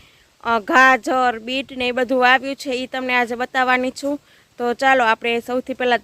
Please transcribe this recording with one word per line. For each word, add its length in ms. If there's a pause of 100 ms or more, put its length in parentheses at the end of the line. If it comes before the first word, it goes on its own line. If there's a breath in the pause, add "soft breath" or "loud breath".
(440 soft breath)
અ, 140
ગાજર, 800
બીટ 380
ને 120
એ 20
બધું 280
વાવ્યું 380
છે, 140
એ 160
તમને 280
આજે 200
બતાવવાની 560
છું. 300 (380 soft breath)
તો 160
ચાલો 300
આપણે 360
સૌથી 340
પહેલાં 300